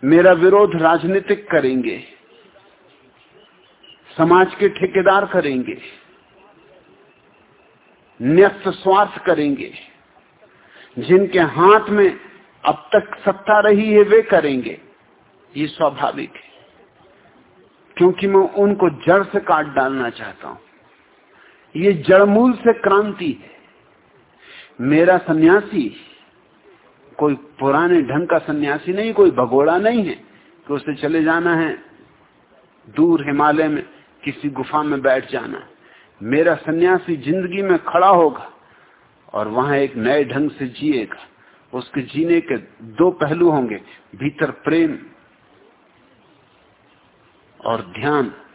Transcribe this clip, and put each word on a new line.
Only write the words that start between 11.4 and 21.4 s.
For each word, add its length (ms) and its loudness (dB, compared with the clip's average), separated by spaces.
में 320 0
अब 320 -4
तक 280 -2
सत्ता 360 2
रही 320 2
है, 100 6
वे 200 4
करेंगे। 580 -2
ये 100 -6
स्वाभाविक 680 -4
है, 160 -20
क्योंकि 300 0
मैं 220 0
उनको 420 0
जड़ 340 0
से 160 -6
काट 260 -2
डालना 440 -4
चाहता 380 -16
हूं। 80 -16